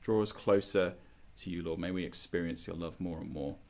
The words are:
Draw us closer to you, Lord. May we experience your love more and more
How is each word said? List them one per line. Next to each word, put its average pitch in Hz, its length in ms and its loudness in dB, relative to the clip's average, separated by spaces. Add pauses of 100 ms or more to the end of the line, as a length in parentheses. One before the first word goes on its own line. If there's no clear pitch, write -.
Draw 110 200 4
us 104 100 0
closer 98 640 4 (440)
to - 120 -8
you, 87 140 -4
Lord. 82 160 -2
May 87 100 -2
we 92 160 -2
experience - 600 -2
your 82 80 -6
love 82 260 -6
more 85 180 -4
and - 120 -8
more 71 240 -4 (140)